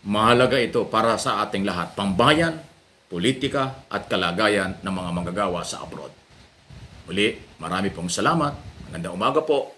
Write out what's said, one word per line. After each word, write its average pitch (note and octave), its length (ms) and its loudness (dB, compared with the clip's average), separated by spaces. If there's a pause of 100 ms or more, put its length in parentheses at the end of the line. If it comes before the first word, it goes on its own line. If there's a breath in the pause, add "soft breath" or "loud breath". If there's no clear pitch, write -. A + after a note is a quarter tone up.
Mahalaga A#2+ 560 4
ito A#2 280 0
para A2+ 280 2
sa G#2+ 280 -2
ating G2 200 -2
lahat, F2+ 320 -2
pambayan, B2 640 2 (480)
politika C3 800 -2
at G2+ 200 -6
kalagayan F#2+ 760 2
ng F#2+ 80 -4
mga F2+ 200 -6
manggagawa F2 520 -2
sa - 200 -10
abroad. - 280 -14 (960)
Muli, G2+ 280 0 (200)
marami F#2 320 -2
pong F2 240 -6
salamat. C#3+ 400 2 (360)
Magandang F2 280 -8
umaga C3+ 240 2
po. C#3+ 380 0